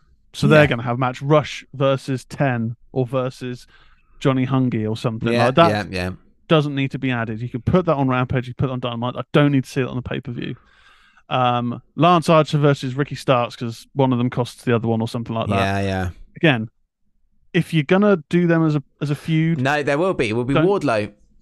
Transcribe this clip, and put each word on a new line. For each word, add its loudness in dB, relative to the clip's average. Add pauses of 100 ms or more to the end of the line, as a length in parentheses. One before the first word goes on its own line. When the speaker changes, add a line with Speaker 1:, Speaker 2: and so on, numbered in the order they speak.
(340)
Speaker 1:
so 0
they're 8
Speaker 2:
Yeah. 6
Speaker 1:
gonna -4
have -2
a -4
match. -4
Rush 0
versus -2
Ten -2 (160)
or -2
versus -6 (520)
Johnny 2
Hungy 0
or -4
something -2
Speaker 2:
Yeah, 4
Speaker 1:
like 0
that. 6
Speaker 2:
yeah, 0 (260)
yeah. - (400)
Speaker 1:
Doesn't 2
need -2
to -8
be -2
added. -4
You -8
can -8
put 2
that 2
on 0
Rampage, -2
you -10
put -2
it -6
on -6
Dynamite. -6
I -6
don't 4
need 2
to -20
see -2
it -2
on -8
the -6
pay-per-view. -8 (760)
Um, -2 (140)
Lance 4
Archer 4
versus 0
Ricky -6
Starks, 0
'cause -10
one 2
of 0
them 0
costs -6
the 2
other 0
one 0
or -2
something -8
like -4
that. 0
Speaker 2:
Yeah, 0
yeah. -2 (260)
Speaker 1:
Again, 0 (840)
if -2
you're 2
gonna 2 (120)
do 2
them 2
as 2
a, -2 (180)
as -2
a -4
feud, 0
Speaker 2:
No, 0
there 0
will 0
be. 0
It -2
will -2
be -2
Speaker 1:
don't 4
Speaker 2:
Wardlow. 0 (300)